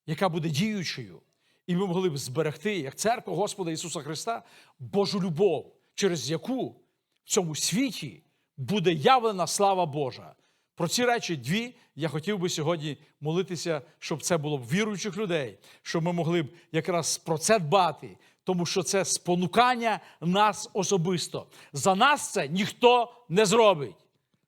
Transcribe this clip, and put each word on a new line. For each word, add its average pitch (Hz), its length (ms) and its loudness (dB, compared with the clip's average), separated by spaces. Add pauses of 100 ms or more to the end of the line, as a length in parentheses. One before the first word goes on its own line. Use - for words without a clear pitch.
яка 170 240 0
буде 165 200 -2
діючою, 147 720 -4 (500)
і 175 40 2
ми 196 120 0
могли 185 220 0
б 143 80 -4
зберегти, 156 640 -4
як 135 160 -8
церква 214 400 -2
Господа 190 360 -2
Ісуса 160 300 -6
Христа, 160 420 -6 (360)
Божу 180 420 0
любов, 165 520 0 (220)
через 160 360 -2
яку 190 380 -4 (540)
в - 60 -20
цьому 165 260 0
світі 185 680 -4 (340)
буде 170 360 0
явлена 202 540 2
слава 196 380 2
Божа. 131 480 -6 (420)
Про 170 120 -2
ці 247 180 2
речі 240 300 0
дві 196 400 -4 (200)
я 147 140 -4
хотів 160 300 -4
би 175 100 -2
сьогодні 151 480 -2 (240)
молитися, 165 600 -2 (180)
щоб - 240 -6
це 175 140 2
було 151 200 -2
в 117 140 -6
віруючих 202 460 -2
людей, 160 400 -4 (240)
щоб 170 220 -2
ми 175 100 0
могли 170 300 0
б 131 100 -8 (180)
якраз 160 460 0
про 160 200 -4
це 208 220 4
дбати, 160 580 0 (260)
тому 175 220 0
що - 180 -2
це 190 220 0
спонукання 214 920 0 (220)
нас 190 520 2
особисто. 180 720 0 (260)
За 180 220 4
нас 269 360 4
це 165 160 0
ніхто 226 680 2 (160)
не 196 160 4
зробить. 180 600 4 (420)